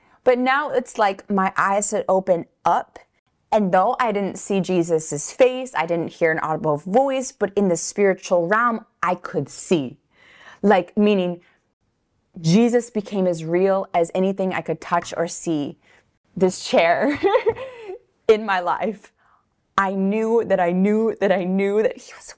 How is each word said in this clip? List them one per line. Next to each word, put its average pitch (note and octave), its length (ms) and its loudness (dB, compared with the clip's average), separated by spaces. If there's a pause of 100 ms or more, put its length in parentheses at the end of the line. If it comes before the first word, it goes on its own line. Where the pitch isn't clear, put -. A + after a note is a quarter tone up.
(240)
But B3 160 2
now C4+ 320 0
it's - 260 -4
like G3 320 -2
my F#3+ 260 0
eyes G3 360 0
had G3+ 180 -2
opened F#3 380 2 (180)
up. - 340 0 (520)
And G#3 200 2
though G3 300 4
I A#3 100 0
didn't G3 260 -2
see G3 220 -2
Jesus's E3+ 720 -2
face, B3+ 440 0
I D#3+ 100 -2
didn't E3+ 260 -4
hear E3 180 0
an D#3+ 100 0
audible D#3 360 -2
voice, C4 560 0
but G3+ 240 -4
in G3+ 140 2
the E3 80 2
spiritual F#3 680 0
realm, A3 380 0 (160)
I F3+ 140 0
could D#3+ 320 -6
see. C#3 500 -2 (640)
Like, G3+ 360 2
meaning F#3 420 2 (1000)
Jesus A3+ 480 2
became G3+ 380 -4
as E3 180 -2
real F#3+ 480 0
as E3+ 200 0
anything F#3+ 400 0
I - 60 -4
could D#3+ 220 -6
touch - 340 -4
or E3 120 -2
see. D3 500 -6 (580)
This F#3 300 -2
chair F3 520 2 (560)
<laughs> A4 540 -12
in A3 180 4
my F#3+ 140 0
life. F3+ 540 -4 (640)
I G3 160 -2
knew A3 500 0
that F#3+ 160 0
I F3 140 2
knew G#3 480 2
that F#3+ 100 2
I F3+ 140 0
knew G3 360 0
that - 160 0
he - 160 -20
was - 240 -18